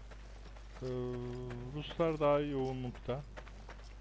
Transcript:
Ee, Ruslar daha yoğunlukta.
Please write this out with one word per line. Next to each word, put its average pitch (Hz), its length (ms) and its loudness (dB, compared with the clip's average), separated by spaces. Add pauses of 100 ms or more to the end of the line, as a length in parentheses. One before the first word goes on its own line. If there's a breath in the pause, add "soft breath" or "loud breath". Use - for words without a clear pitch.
(800)
Ee, 127 40 -4 (920)
Ruslar 151 440 2
daha 147 200 8
yoğunlukta. 131 840 0 (800)